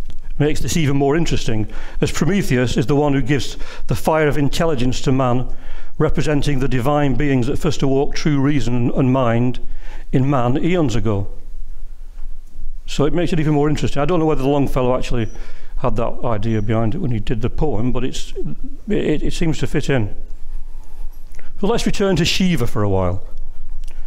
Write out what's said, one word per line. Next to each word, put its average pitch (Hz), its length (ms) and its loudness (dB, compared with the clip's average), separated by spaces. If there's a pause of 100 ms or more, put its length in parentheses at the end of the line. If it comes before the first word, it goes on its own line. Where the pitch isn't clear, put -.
(380)
makes 147 220 2
this 135 160 0
even 143 220 2
more 139 180 2
interesting, 110 520 0 (340)
as - 100 0
Prometheus 143 640 0
is 123 120 0
the 143 80 2
one 147 180 0
who 139 80 0
gives 139 360 -2 (300)
the 123 80 0
fire 156 320 0
of 139 100 0
intelligence 135 640 0
to 143 100 0
man, 127 360 0 (500)
representing 147 640 2
the 131 80 0
divine 135 480 0
beings 135 320 0
that - 100 0
first - 240 0
awoke 139 340 2
true 143 260 0
reason 123 500 2
and 131 220 2
mind 123 460 0 (520)
in 135 180 2
man 127 280 2
eons 156 380 0
ago. 101 320 0 (1600)
So - 180 0
it 147 80 2
makes 202 200 0
it 160 60 2
even 151 140 0
more 147 160 2
interesting. 143 320 0
I 147 40 0
don't 170 140 2
know 156 60 0
whether 147 180 2
Longfellow 131 520 2
actually 127 340 0 (480)
had 120 180 2
that 120 280 0
idea 110 380 0
behind 110 340 0
it - 40 -4
when 160 120 -2
he 113 80 0
did 110 220 0
the 120 80 0
poem, 123 420 0
but 117 120 2
it's, - 300 -2 (540)
it, 151 360 0
it 151 100 2
seems 160 260 0
to 139 80 0
fit 147 220 0
in. 120 260 0 (1400)
So 196 80 2
let's 226 180 0
return 196 320 2
to 170 80 0
Shiva 165 420 0
for 107 160 2
a 101 60 0
while. 92 340 0 (840)